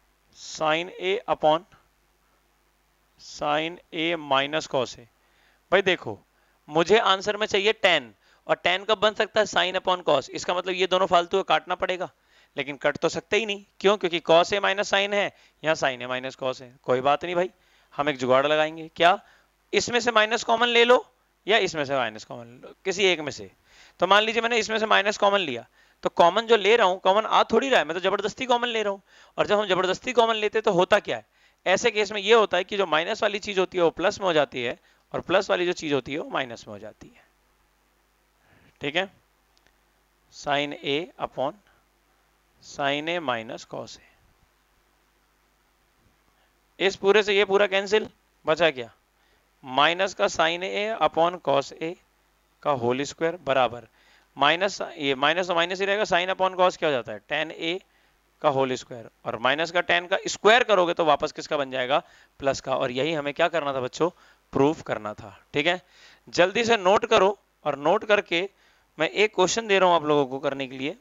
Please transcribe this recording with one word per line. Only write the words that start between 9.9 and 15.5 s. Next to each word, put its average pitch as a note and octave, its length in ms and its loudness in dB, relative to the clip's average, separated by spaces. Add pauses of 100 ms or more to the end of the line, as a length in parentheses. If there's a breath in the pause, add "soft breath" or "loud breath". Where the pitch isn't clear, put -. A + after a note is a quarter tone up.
cos। D3 260 2
इसका F3+ 240 -6
मतलब F3+ 200 -4
ये F3+ 120 0
दोनों F#3 200 0
फालतू F3 300 2
है, F#3+ 80 0
काटना E3 300 -2
पड़ेगा, F3+ 340 -6 (480 soft breath)
लेकिन C#3 200 -8
कट C#3+ 200 -2
तो E3 120 -2
सकते E3+ 280 -4
ही A3 80 0
नहीं। G3+ 180 -6 (160)
क्यों? G3+ 180 2
क्योंकि E3+ 240 -4
cos E3+ 320 4
A G3+ 80 -2
minus G3 320 -2
sin G3+ 200 0
है, G3 180 -2 (320 soft breath)